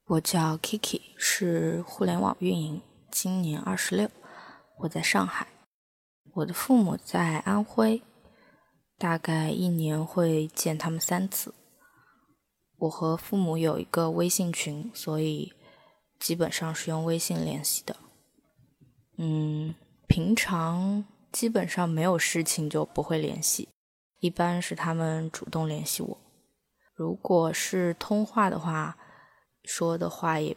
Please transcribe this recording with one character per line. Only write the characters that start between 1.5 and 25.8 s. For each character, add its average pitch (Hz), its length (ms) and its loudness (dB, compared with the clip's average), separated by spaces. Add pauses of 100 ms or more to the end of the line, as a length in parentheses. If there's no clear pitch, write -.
互 - 220 -4
联 180 160 2
网 196 200 2
运 180 200 0
营， 156 220 -4 (280)
今 185 320 -2
年 151 180 -2
二 185 180 -4
十 - 180 -2
六， 208 140 2 (680)
我 165 100 -4
在 165 120 -6
上 190 240 2
海。 - 220 -4 (840)
我 160 120 -2
的 175 80 -6
父 - 220 2
母 180 220 4
在 165 420 0
安 202 240 2
徽， 220 380 2 (960)
大 165 200 0
概 160 340 0
一 180 160 0
年 156 360 2
会 160 440 2
见 156 300 -2
他 165 120 -2
们 160 100 -2
三 180 300 0
次。 - 240 -6 (1300)
我 160 60 0
和 160 300 0
父 - 180 -6
母 170 220 2
有 160 220 2
一 180 40 -4
个 165 280 0
微 170 180 2
信 175 240 0
群， 151 400 -6
所 156 260 -4
以 156 320 -2 (680)
基 - 160 -2
本 170 160 0
上 160 240 -4
是 - 160 -6
用 160 120 -2
微 165 140 0
信 165 260 -2
联 156 220 -4
系 - 180 -2
的。 - 120 -8 (1200)
嗯， 156 560 0 (320)
平 180 300 4
常 185 680 0 (280)
基 - 180 2
本 196 180 2
上 175 220 0
没 160 100 2
有 175 200 4
事 165 240 2
情 156 260 0
就 151 160 0
不 - 160 -4
会 160 160 0
联 156 240 -2
系， - 280 -2 (500)
一 175 100 2
般 175 320 2
是 170 140 -4
他 165 180 0
们 160 380 0
主 - 140 -10
动 160 220 -2
联 151 160 -4